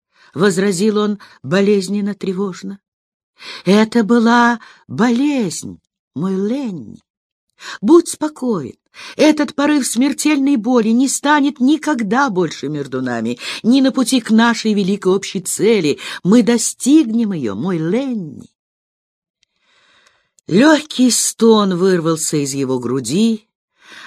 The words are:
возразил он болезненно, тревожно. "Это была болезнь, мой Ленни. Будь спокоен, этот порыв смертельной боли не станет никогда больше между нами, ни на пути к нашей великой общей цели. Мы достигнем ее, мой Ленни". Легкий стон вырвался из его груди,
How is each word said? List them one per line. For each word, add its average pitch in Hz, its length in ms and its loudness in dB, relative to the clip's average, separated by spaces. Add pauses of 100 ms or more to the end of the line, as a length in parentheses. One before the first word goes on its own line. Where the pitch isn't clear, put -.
(340)
возразил 196 640 0
он 208 200 -2 (240)
болезненно, 196 720 0
тревожно. 196 640 -8 (840)
"Это 220 400 2
была 233 560 2 (260)
болезнь, 233 920 -2 (340)
мой 185 200 -4
Ленни. 202 680 -6 (800)
Будь 330 280 4
спокоен, 247 680 -6 (400)
этот 302 380 2
порыв 285 320 0
смертельной 285 680 0
боли 226 340 2
не 247 180 2
станет 285 500 0
никогда 262 720 0
больше 170 400 -4
между 131 320 -6
нами, 120 380 -4 (240)
ни 262 180 4
на 262 120 2
пути 254 280 0
к - 100 -6
нашей 220 440 2
великой 190 400 0
общей 196 260 -6
цели. 175 580 0 (240)
Мы 220 200 6
достигнем 233 920 2
ее, 120 220 -4
мой 165 240 -4
Ленни". 190 720 -4 (2000)
Легкий 254 640 2
стон 208 680 2
вырвался 165 580 0
из 139 160 -2
его 131 260 -2
груди, 139 680 -2 (580)